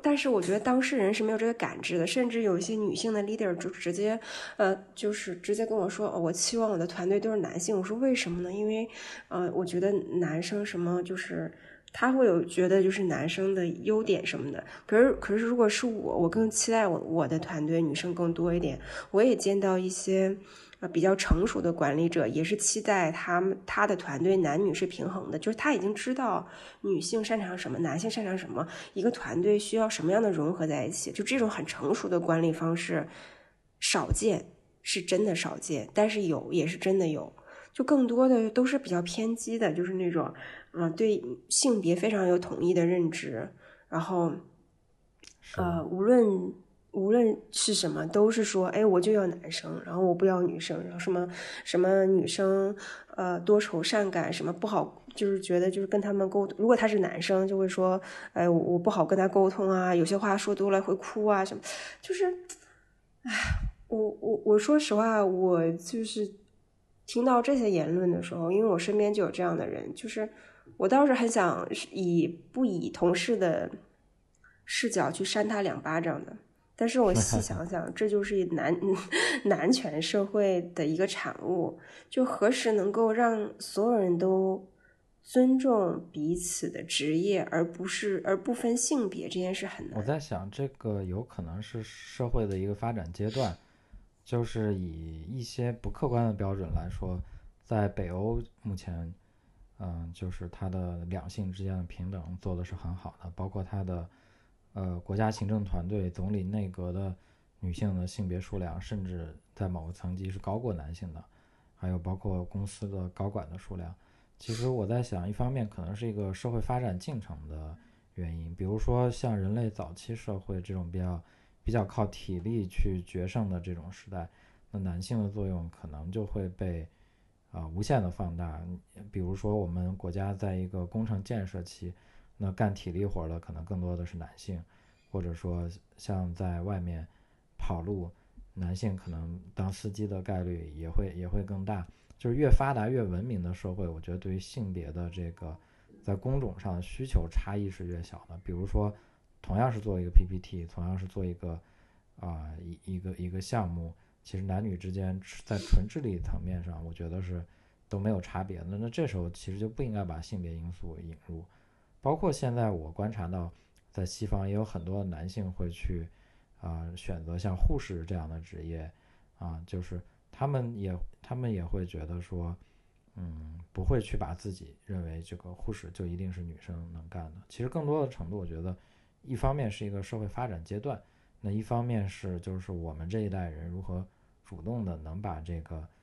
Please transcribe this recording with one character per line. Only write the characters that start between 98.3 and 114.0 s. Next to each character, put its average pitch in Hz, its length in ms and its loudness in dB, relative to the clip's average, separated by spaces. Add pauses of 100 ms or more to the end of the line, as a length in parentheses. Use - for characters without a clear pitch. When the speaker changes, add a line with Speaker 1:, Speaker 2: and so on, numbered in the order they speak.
Speaker 2:
目 101 140 -6
前， 85 380 -8 (640)
嗯， 85 340 -6
就 90 180 -8
是 90 180 -8
它 95 200 -6
的 90 400 -4
两 90 200 -6
性 95 220 -6
之 95 120 -8
间 95 120 -2
的 90 80 -4
平 87 260 -8
等 90 320 -8
做 92 140 -4
的 87 80 -4
是 90 100 -8
很 87 220 -8
好 90 260 -14
的， 90 140 -12
包 92 140 -6
括 95 140 -4
它 98 200 -4
的， 87 240 -6 (640)
呃， 92 260 -4
国 98 180 -4
家 110 140 2
行 104 160 -4
政 107 160 0
团 90 240 -2
队、 95 220 -2
总 92 220 -4
理 101 120 0
内 98 260 -2
阁 90 240 -6
的 95 200 -4 (460)
女 90 140 -4
性 98 220 -2
的 90 120 -2
性 95 220 -6
别 90 100 -4
数 95 200 -8
量， 87 200 -6
甚 98 240 -8
至 87 240 -8 (280)
在 98 120 -4
某 85 200 -6
个 85 40 -10
层 90 240 -8
级 95 140 -6
是 95 100 -8
高 101 180 -4
过 120 140 -4
男 78 220 -6
性 87 200 -10
的， 80 100 -14 (520)
还 92 140 -6
有 90 80 -2
包 92 180 -4
括 90 300 -4
公 101 200 -6
司 101 220 -10
的 92 220 -6
高 101 200 -6
管 85 200 -8
的 87 80 -12
数 95 180 -12
量。 87 180 -10 (440)